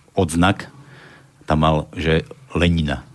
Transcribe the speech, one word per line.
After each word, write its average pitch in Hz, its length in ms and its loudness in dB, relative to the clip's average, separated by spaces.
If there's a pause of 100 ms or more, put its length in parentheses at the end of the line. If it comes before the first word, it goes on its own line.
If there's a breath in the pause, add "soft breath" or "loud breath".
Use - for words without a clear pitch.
(120)
odznak, 90 560 0 (800 loud breath)
tam 78 160 2
mal, 78 120 4 (200)
že 80 320 -2 (240)
Lenina 82 640 0